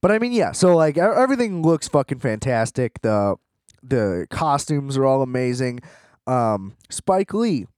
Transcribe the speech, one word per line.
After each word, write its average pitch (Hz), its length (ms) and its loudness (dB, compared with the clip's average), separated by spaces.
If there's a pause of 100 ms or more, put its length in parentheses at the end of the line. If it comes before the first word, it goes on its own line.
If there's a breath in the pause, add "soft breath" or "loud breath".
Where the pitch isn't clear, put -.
But 185 100 2
I 220 80 0
mean, 240 120 -4
yeah, 190 220 0
so, 180 220 4
like, 156 220 2
e-, 170 40 0
everything 226 600 0
looks 160 260 2
fucking 139 320 -2
fantastic. 113 800 -2
The, 101 340 2 (480)
the 107 460 -2
costumes 143 680 -2
are 135 80 2
all 135 160 4
amazing. 127 600 -4 (440 loud breath)
Um, 110 500 -2 (140)
Spike 196 440 -2
Lee 196 340 -2 (100)